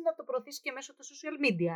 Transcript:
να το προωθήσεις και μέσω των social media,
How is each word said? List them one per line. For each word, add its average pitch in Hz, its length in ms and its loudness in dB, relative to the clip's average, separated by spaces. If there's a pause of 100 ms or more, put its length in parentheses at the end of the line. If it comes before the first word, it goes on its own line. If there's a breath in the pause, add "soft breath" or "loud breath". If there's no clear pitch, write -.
να 330 120 4
το 302 80 -10
προωθήσεις 254 380 -4
και 285 100 -6
μέσω 269 240 -10
των 269 140 -20
social 302 260 -6 (100)
media, 170 300 4